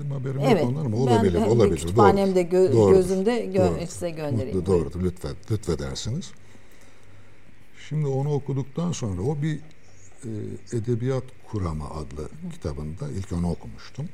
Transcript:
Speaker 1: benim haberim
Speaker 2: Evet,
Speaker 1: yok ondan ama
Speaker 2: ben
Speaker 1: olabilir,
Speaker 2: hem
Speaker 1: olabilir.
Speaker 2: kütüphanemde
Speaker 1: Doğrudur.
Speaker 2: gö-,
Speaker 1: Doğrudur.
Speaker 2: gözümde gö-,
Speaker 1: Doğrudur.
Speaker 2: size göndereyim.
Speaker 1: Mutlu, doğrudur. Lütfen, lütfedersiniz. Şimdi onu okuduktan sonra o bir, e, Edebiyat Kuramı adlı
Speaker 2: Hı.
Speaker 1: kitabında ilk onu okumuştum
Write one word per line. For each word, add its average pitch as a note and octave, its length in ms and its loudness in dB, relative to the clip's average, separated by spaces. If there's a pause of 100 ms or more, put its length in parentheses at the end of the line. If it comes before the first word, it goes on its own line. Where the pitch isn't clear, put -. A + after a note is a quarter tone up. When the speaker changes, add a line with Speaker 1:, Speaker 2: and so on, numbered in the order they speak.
Speaker 1:
benim C#3+ 100 -6
haberim C3+ 300 -4
Speaker 2:
Evet, F#3+ 220 6
Speaker 1:
yok B2 80 0
ondan D3+ 140 -2
ama G#2+ 120 0
Speaker 2:
ben A#2+ 60 2
Speaker 1:
olabilir, G2 380 6
Speaker 2:
hem G2 80 2
Speaker 1:
olabilir. A2 320 6
Speaker 2:
kütüphanemde F#3+ 720 4
Speaker 1:
Doğrudur. F#3 200 6
Speaker 2:
gö-, - 20 2
Speaker 1:
Doğrudur. A2+ 240 8
Speaker 2:
gözümde F#3+ 500 2
gö-, F#3+ 100 -2
Speaker 1:
Doğrudur. E3+ 300 2
Speaker 2:
size F3 240 -6
göndereyim. C#3+ 480 -2
Speaker 1:
Mutlu, E2+ 140 2
doğrudur. E2+ 320 2
Lütfen, E2+ 280 -2 (180)
lütfedersiniz. E2+ 800 -4 (1600)
Şimdi D3+ 180 -2
onu C#3 260 0
okuduktan C#3+ 600 -2
sonra F#2+ 300 -4
o C#3+ 200 -2
bir, D#3 140 0
e, - 720 -14 (420)
Edebiyat B2 520 0 (260)
Kuramı D#2+ 400 -4
adlı D2 320 -10
Speaker 2:
Hı. E3 300 -10
Speaker 1:
kitabında D#2 580 -8
ilk G2 220 -6
onu F2 180 0
okumuştum - 640 -8